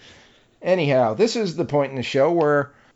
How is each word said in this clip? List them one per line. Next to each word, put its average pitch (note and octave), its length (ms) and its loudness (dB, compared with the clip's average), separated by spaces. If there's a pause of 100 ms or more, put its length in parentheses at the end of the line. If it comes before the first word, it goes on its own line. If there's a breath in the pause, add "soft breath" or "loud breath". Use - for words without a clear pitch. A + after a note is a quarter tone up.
(600 soft breath)
anyhow, C#3+ 540 2
this G#3+ 220 0
is F#3 200 -4
the E3 80 -2
point C#3 260 -2
in C3+ 60 -10
the B2+ 60 -6
show C#3 300 0
where D3 400 0 (240 soft breath)